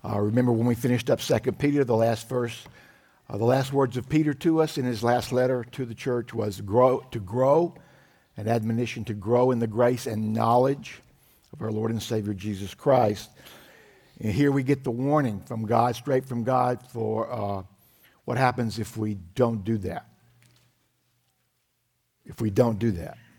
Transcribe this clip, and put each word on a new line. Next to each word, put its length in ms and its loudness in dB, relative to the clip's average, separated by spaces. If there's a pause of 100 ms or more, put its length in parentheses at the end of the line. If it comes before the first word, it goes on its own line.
Uh, 140 -2
remember 320 2
when 160 2
we 80 2
finished 340 -2
up 120 2
Second 360 0
Peter, 260 2
the 120 2
last 340 0
verse, 360 -4 (640)
uh, 80 -6
the 80 0
last 280 2
words 240 0
of 100 -8
Peter 260 2
to 280 2
us 160 0
in 80 -2
his 160 -2
last 300 2
letter 400 2
to 140 -6
the 100 -10
church 380 -4
was 280 -4
grow, 380 4 (120)
to 80 -6
grow, 540 2 (640)
an 100 -6
admonition 580 -2
to 80 -6
grow 380 2
in 80 0
the 80 0
grace 380 2
and 280 -2
knowledge 680 2 (540)
of 80 -14
our 100 -6
Lord 180 -2
and 140 -4
Savior 300 -4
Jesus 400 -8
Christ. 560 2 (920)
And 120 -2
here 200 4
we 100 2
get 220 0
the 80 -2
warning 480 0
from 260 -6
God, 300 2
straight 300 -2
from 180 -6
God, 480 0
for, 400 -4
uh, 320 -4 (640)
what 120 -4
happens 420 0
if 180 -8
we 180 -4 (200)
don't 280 0
do 160 -2
that. 280 -8 (2250)
If 160 -12
we 80 0
don't 280 2
do 140 0
that. 260 -8 (220)